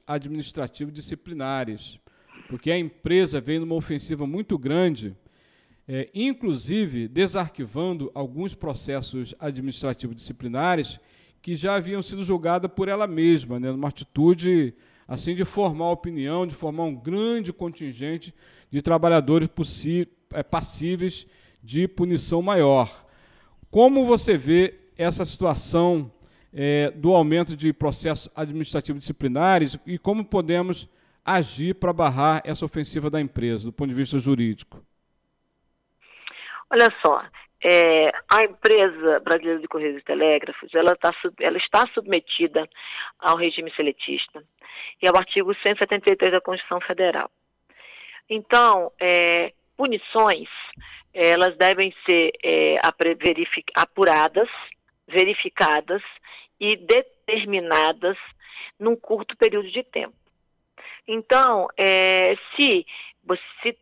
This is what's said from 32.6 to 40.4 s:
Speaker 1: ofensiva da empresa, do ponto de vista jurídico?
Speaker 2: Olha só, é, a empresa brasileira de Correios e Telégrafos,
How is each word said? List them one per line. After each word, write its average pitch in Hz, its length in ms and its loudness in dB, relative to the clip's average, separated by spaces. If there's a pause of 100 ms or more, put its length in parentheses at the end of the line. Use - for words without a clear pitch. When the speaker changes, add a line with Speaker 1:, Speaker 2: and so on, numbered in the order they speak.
Speaker 1:
ofensiva 151 440 -6
da 156 100 -2
empresa, 117 460 -4
do 117 80 -10
ponto 139 160 -6
de 123 60 -6
vista 135 240 -2
jurídico? 117 640 -2 (1900)
Speaker 2:
Olha 233 140 8 (180)
só, 143 160 2 (400)
é, 165 480 6 (200)
a 214 160 6
empresa 190 720 4
brasileira 165 400 0
de 156 80 -10
Correios 151 340 -6
e - 40 -20
Telégrafos, 151 680 0